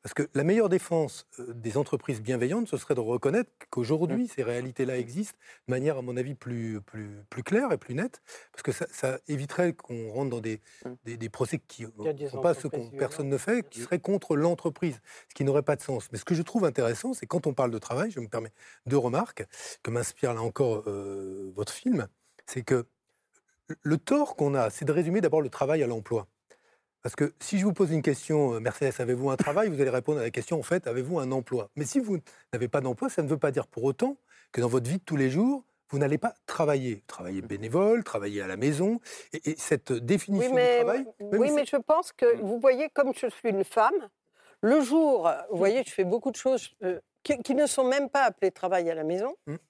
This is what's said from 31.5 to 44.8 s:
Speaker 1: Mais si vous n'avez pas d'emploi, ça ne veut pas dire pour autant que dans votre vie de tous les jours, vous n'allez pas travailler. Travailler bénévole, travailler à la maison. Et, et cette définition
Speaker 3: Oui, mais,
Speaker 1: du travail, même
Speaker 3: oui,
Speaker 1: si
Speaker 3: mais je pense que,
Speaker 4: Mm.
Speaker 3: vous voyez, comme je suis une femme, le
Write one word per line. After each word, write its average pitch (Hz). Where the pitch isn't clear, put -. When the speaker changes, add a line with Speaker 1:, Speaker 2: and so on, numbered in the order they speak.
Speaker 1:
Mais 147
si 269
vous 208
n'avez 120
pas 139
d'emploi, 131
ça -
ne 147
veut 156
pas 143
dire 131
pour 117
autant 240
que -
dans 120
votre 120
vie 185
de -
tous 156
les 131
jours, 240
vous 139
n'allez 147
pas -
travailler. 135
Travailler 95
bénévole, 131
travailler 104
à 95
la 95
maison. 151
Et, -
et 156
cette -
définition 196
Speaker 3:
Oui, 254
mais, 247
Speaker 1:
du 240
travail, 240
même 220
Speaker 3:
oui, 277
Speaker 1:
si 294
Speaker 3:
mais 294
je -
pense 311
que, 233
Speaker 4:
Mm. 226
Speaker 3:
vous 220
voyez, 269
comme 269
je -
suis 226
une 196
femme, 254
le 269